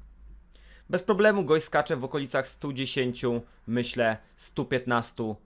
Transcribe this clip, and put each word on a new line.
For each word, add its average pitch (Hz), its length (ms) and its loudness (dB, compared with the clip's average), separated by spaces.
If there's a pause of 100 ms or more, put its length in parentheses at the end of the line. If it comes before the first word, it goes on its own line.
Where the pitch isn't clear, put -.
(920)
Bez 170 120 0
problemu 202 420 4
gość 156 200 4
skacze 147 320 0
w 127 80 -4
okolicach 135 440 -2
stu - 240 -8
dziesięciu, 123 720 -2 (240)
myślę, 117 520 0 (180)
stu - 280 -6
piętnastu 120 800 -2